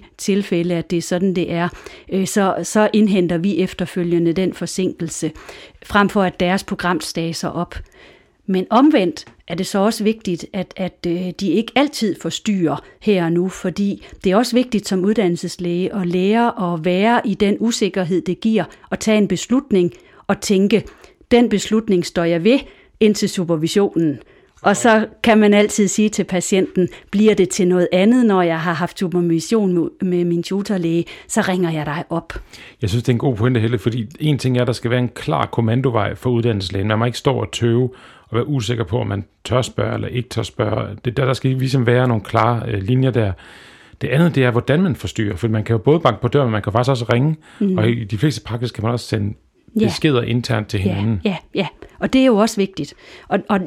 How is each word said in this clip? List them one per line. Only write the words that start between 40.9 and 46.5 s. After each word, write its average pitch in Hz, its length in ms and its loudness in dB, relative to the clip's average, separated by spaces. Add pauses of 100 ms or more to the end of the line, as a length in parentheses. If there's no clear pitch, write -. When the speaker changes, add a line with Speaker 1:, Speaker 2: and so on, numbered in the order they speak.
Speaker 2:
Det, 117 120 -4
der, 135 80 0
der 131 80 0
skal 131 180 -2
ligesom 131 340 -2
være 123 220 2
nogle 113 160 0
klare, 113 440 0
øh, 107 160 -4
linjer 127 280 2
der. 110 200 0 (720)
Det 139 60 -4
andet, 147 280 2
det 135 80 4
er, 123 80 4
hvordan 131 300 2
man 175 140 0
forstyrrer, 101 400 -4
for 117 120 -4
man 110 160 0
kan 117 100 0
jo 113 40 2
både 147 220 2
banke 120 220 -4
på 123 60 -2
døren, 139 180 2
men 117 60 0